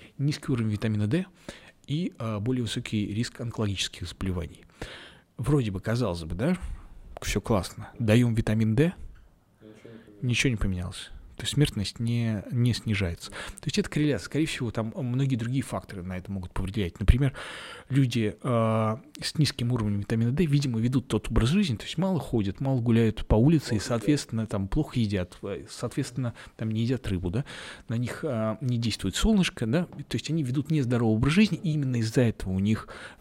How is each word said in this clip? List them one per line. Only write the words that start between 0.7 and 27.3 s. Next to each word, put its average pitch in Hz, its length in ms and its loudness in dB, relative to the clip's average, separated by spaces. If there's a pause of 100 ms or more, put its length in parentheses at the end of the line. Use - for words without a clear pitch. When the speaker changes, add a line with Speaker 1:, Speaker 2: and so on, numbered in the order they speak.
Speaker 1:
витамина 104 340 0
D 160 220 0 (580)
и, 156 320 -4
а, 110 220 -4
более 123 240 0
высокий 110 500 -2
риск 117 280 -4
онкологических 107 680 -4
заболеваний. - 580 -6 (720)
Вроде 127 320 2
бы, 95 120 -4
казалось 107 420 0
бы, 82 100 -6
да? 143 240 0 (640)
Все - 200 -2
классно. 104 480 -2 (100)
Даем 117 340 6
витамин 110 420 2
D, 160 180 4 (680)
Speaker 2:
Ничего 107 80 -20
не - 60 -20 (100)
поменялось. - 380 -18
Speaker 1:
ничего 123 280 2
не 117 60 0
поменялось. 92 520 -4 (280)
То - 60 -12
есть - 100 -4
смертность 143 480 0
не, 113 500 0
не 120 220 4
снижается. 98 580 -2
То - 360 -10
есть - 120 -2
это - 100 0
корреляция. 147 360 0
Скорее 151 200 0
всего, 123 260 -4
там 113 220 -4
многие 131 440 0
другие 123 260 0
факторы 98 400 -8
на 92 140 -4
это 92 120 -10
могут 95 220 -6
повлиять. 92 480 -2
Например, 123 320 6 (560)
люди, 117 560 2
а, 113 560 2 (220)
с - 160 -8
низким 123 340 2
уровнем 107 300 0
витамина 113 320 2
D, 170 120 2
видимо, 139 360 2
ведут 127 260 2
тот - 240 0
образ 113 160 4
жизни, 160 300 2
то - 80 -10
есть - 120 -10
мало 185 220 2
ходят, 98 400 0
мало 135 220 0
гуляют 113 440 4
по - 100 4
улице, 139 340 6
и, - 60 -2
Speaker 2:
Может 98 80 -2
быть. - 40 -8
Speaker 1:
соответственно, 117 600 0
там 98 200 -2
плохо 147 320 0
едят, 101 440 0
э, 95 260 -6
соответственно, 123 640 -4 (240)
там 110 140 -2
не 110 100 0
едят 120 260 0
рыбу, 92 220 0
да? 113 160 -2 (420)